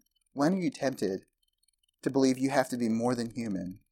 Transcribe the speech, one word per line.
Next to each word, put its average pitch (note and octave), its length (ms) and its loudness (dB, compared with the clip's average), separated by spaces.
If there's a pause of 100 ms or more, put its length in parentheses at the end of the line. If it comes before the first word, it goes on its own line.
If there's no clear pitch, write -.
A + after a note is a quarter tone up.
(320)
when D3 220 2
are F#3+ 60 -2
you D#3+ 100 0
tempted G#2+ 520 -4 (800)
to D3 80 0
believe C3 260 4
you C3+ 140 0
have C3+ 180 2
to B2+ 80 -4
be A#2+ 120 0
more A#2 260 2
than A#2+ 160 -4
human? F2+ 480 -6 (140)